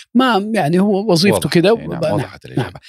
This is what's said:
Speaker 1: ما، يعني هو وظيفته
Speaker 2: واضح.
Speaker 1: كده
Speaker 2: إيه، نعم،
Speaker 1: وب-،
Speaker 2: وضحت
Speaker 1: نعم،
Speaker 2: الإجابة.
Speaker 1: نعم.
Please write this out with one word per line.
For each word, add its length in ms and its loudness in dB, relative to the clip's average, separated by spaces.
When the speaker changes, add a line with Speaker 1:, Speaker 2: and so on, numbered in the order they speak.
Speaker 1:
ما، 400 0
يعني 260 0
هو 320 0
وظيفته 260 2
Speaker 2:
واضح. 160 -2
Speaker 1:
كده 160 4
Speaker 2:
إيه، 180 0
نعم، 100 -8
Speaker 1:
وب-، 160 -2
Speaker 2:
وضحت 340 -6
Speaker 1:
نعم، 60 -18
Speaker 2:
الإجابة. 180 -6
Speaker 1:
نعم. 180 -20